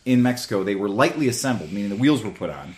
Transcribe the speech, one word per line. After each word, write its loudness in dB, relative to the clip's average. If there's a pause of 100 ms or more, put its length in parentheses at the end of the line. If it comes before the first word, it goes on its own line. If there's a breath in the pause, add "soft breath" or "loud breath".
in 4
Mexico. 0
They 0
were 0
lightly 2
assembled, -2
meaning -4
the -4
wheels 2
were -6
put -8
on -14